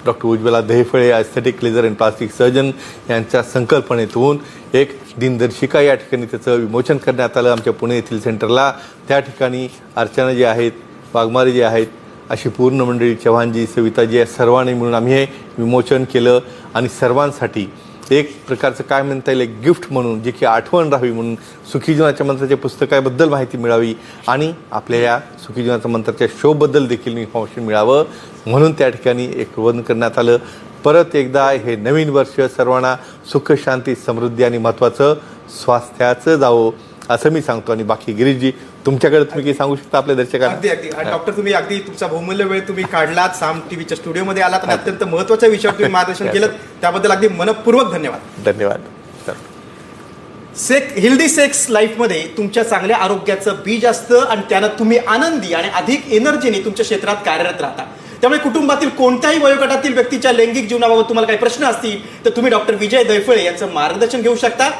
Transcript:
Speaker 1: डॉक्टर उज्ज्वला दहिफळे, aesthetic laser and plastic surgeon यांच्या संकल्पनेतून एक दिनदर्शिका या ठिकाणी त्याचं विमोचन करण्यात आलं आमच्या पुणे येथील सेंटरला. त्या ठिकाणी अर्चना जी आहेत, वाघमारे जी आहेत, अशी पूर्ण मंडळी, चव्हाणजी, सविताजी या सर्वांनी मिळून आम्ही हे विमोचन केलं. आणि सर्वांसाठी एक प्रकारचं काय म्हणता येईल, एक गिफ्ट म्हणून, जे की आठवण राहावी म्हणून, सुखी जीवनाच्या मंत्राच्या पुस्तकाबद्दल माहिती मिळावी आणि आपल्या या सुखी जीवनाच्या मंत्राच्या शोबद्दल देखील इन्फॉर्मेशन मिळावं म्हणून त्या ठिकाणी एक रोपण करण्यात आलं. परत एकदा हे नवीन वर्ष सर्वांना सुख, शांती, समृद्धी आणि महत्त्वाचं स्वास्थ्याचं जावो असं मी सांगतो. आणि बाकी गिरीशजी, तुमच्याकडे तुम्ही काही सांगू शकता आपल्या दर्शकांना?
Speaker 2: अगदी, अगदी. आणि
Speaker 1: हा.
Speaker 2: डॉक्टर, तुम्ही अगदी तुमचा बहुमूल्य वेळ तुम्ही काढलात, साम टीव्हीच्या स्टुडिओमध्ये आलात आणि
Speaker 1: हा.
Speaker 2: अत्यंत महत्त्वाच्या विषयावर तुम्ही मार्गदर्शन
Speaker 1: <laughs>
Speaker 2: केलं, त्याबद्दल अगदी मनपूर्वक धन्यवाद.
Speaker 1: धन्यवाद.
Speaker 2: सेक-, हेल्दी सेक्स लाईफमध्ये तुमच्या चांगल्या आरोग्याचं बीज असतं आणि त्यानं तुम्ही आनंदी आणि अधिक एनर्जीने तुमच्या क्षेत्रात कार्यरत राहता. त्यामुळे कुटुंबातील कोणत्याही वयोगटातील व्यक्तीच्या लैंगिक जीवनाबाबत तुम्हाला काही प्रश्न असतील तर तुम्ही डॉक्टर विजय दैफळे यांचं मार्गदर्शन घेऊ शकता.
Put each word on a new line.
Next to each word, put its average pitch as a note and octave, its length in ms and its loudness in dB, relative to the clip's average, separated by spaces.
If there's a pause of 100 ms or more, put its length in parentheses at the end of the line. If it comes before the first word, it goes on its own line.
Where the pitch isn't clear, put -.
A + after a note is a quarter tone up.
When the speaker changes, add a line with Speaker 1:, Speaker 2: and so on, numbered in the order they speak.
Speaker 1:
डॉक्टर A#2+ 220 0
उज्ज्वला A2+ 340 2
दहिफळे, A#2+ 500 2
aesthetic A#2 540 0
laser A#2 200 2
and A2 180 0
plastic A2 260 0 (120)
surgeon C3 320 4 (380)
यांच्या A#2 320 0
संकल्पनेतून B2+ 960 0 (360)
एक C3+ 240 2 (200)
दिनदर्शिका B2+ 640 0
या C#3+ 140 6
ठिकाणी A#2+ 320 -4
त्याचं A#2+ 300 -2
विमोचन A#2+ 400 0
करण्यात B2+ 400 -2
आलं B2 140 4
आमच्या A#2 220 0
पुणे A#2+ 220 -2
येथील A2+ 260 -4
सेंटरला. A#2 540 0 (340)
त्या C#3 120 4
ठिकाणी B2+ 480 -4 (280)
अर्चना B2+ 360 0
जी B2 120 4
आहेत, A#2 280 2 (420)
वाघमारे B2 380 2
जी B2 80 2
आहेत, A2+ 260 2 (440)
अशी A#2 180 -6
पूर्ण B2+ 320 0
मंडळी, A#2+ 340 0
चव्हाणजी, A#2 520 0
सविताजी A2+ 520 2
या A#2 80 4
सर्वांनी B2+ 460 2
मिळून A#2+ 220 -2
आम्ही A#2+ 200 2
हे C3+ 120 2 (320)
विमोचन B2 460 2
केलं. B2 360 4 (340)
आणि A#2+ 140 -2
सर्वांसाठी B2 840 -2 (380)
एक D3 360 0
प्रकारचं B2+ 360 -2
काय C#3 200 0
म्हणता C3+ 280 -4
येईल, C3 120 0
एक A2+ 120 -4 (100)
गिफ्ट E3 260 2
म्हणून, A#2+ 320 -2
जे B2 80 -4
की A#2+ 160 -2
आठवण A#2 420 2
राहावी B2+ 240 0
म्हणून, A2+ 220 -4 (380)
सुखी D#3 220 -2
जीवनाच्या C#3+ 320 2
मंत्राच्या C3+ 300 0
पुस्तकाबद्दल C3+ 720 0
माहिती C3+ 300 -2
मिळावी A#2 360 0 (340)
आणि D3+ 240 0 (200)
आपल्या A#2 280 -2
या A#2+ 180 2
सुखी - 440 -10
जीवनाच्या A#2 280 -2
मंत्राच्या A2+ 380 -2 (140)
शोबद्दल D3 440 2
देखील A#2 300 -6
इन्फॉर्मेशन A2+ 500 -8
मिळावं A2 380 2 (420)
म्हणून D3 260 4
त्या C#3+ 160 2
ठिकाणी B2 360 -2
एक B2 320 -6
रोपण A#2 240 0
करण्यात A#2 380 -2
आलं. A#2+ 180 4 (480)
परत D#3+ 320 4
एकदा C3+ 340 2
हे A#2 260 -2
नवीन C#3+ 320 0
वर्ष C3+ 320 0
सर्वांना B2+ 560 0 (360)
सुख, D3 200 0
शांती, C3 420 0
समृद्धी A#2 500 -2
आणि A#2+ 140 0
महत्त्वाचं A#2+ 560 2 (500)
स्वास्थ्याचं B2 720 0
जावो A#2 340 4 (400)
असं A#2+ 200 2
मी D#3+ 100 -2
सांगतो. A#2 320 -4
आणि A2 100 -2
बाकी G#2+ 300 -4
गिरीशजी, B2+ 400 0 (340)
तुमच्याकडे C#3+ 380 4
तुम्ही C#3+ 200 -6
काही C#3+ 100 0
सांगू C#3 220 -2
शकता - 220 -2
आपल्या C3+ 180 0
दर्शकांना? B2 380 0
Speaker 2:
अगदी, F#3+ 140 -4
अगदी. D#3+ 200 -4
आणि D3+ 160 -8
Speaker 1:
हा. - 60 -4
Speaker 2:
डॉक्टर, - 220 -4
तुम्ही G3+ 200 -2
अगदी G3 260 -2
तुमचा F#3+ 280 -8
बहुमूल्य F3 380 -4
वेळ F#3+ 160 -2
तुम्ही F#3+ 240 -8
काढलात, E3+ 440 0
साम E3 320 -4 (100)
टीव्हीच्या E3 260 -8
स्टुडिओमध्ये F#3+ 460 -4
आलात F#3 180 0
आणि - 120 -2
Speaker 1:
हा. - 60 0
Speaker 2:
अत्यंत G3 260 -4
महत्त्वाच्या G3 440 2
विषयावर G#3 300 2
तुम्ही G#3 140 0
मार्गदर्शन F#3 340 0
Speaker 1:
<laughs> - 60 -2
Speaker 2:
केलं, G#3 140 2 (340)
त्याबद्दल F3+ 300 0
अगदी F#3+ 180 2
मनपूर्वक G#3+ 640 2
धन्यवाद. - 520 -10
Speaker 1:
धन्यवाद. G2+ 360 0 (1800)
Speaker 2:
सेक-, - 440 -2
हेल्दी C4 280 4
सेक्स C#4+ 420 0
लाईफमध्ये A3 640 0
तुमच्या G#3+ 260 -2
चांगल्या G#3+ 340 0
आरोग्याचं G3 560 -2
बीज G#3+ 340 -2
असतं A#3+ 340 4
आणि A3+ 200 0 (100)
त्यानं G3+ 160 2
तुम्ही A3+ 320 2
आनंदी A#3 560 0
आणि - 140 -2
अधिक A#3 400 -2
एनर्जीने A#3 520 2
तुमच्या G#3+ 240 -4
क्षेत्रात G#3 320 -2
कार्यरत F3 440 -4
राहता. C3+ 260 -8 (340)
त्यामुळे C#4+ 200 2
कुटुंबातील C#4 480 0
कोणत्याही C4+ 500 2
वयोगटातील C4+ 560 2
व्यक्तीच्या B3 380 0
लैंगिक A#3 360 2
जीवनाबाबत A3+ 340 2
तुम्हाला A3+ 240 0
काही G#3+ 120 0
प्रश्न A#3+ 260 -2
असतील A3 600 -4
तर A#3+ 60 4
तुम्ही A#3+ 200 0
डॉक्टर G#3+ 240 2
विजय G#3 300 2
दैफळे G#3 400 2
यांचं F3 280 -4
मार्गदर्शन G3 500 0
घेऊ A#3 120 2
शकता. A#3+ 460 0